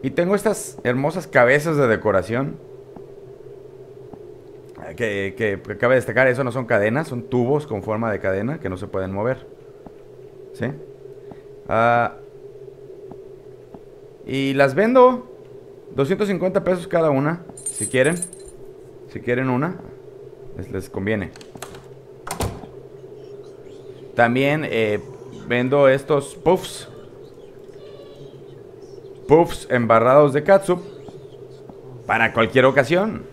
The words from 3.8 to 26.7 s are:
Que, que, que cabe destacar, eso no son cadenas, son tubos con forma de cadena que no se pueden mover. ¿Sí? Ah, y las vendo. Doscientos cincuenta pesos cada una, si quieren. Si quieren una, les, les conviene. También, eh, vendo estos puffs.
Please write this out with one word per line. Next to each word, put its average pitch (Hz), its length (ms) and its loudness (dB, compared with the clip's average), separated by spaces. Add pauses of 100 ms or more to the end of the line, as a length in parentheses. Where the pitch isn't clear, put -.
Que, 98 400 -2
que, 104 240 -2
que 104 180 -10
cabe 123 180 4
destacar, 123 320 4
eso 127 160 2
no 123 80 -2
son 123 140 -4
cadenas, 113 420 2
son 123 160 -8
tubos 131 420 0
con 104 160 -6
forma 107 300 -2
de 95 80 -2
cadena 101 400 -2
que 98 100 -6
no 92 80 -6
se 95 80 -10
pueden 95 260 -4
mover. 110 360 -4 (1040)
¿Sí? - 140 -4 (1000)
Ah, 117 500 2 (2000)
y 135 260 -2
las 135 220 4
vendo. 247 520 6 (680)
Doscientos 180 320 0
cincuenta 185 360 0
pesos 180 240 0
cada 165 220 2
una, 147 340 0 (120)
si - 320 -8
quieren. 135 300 2 (880)
Si - 120 -12
quieren 127 300 -2
una, 147 280 -2 (800)
les, - 140 -12
les 95 200 -8
conviene. 101 400 -4 (2750)
También, 135 500 2
eh, 104 360 0 (460)
vendo 131 400 4
estos 139 480 2
puffs. - 520 0 (2500)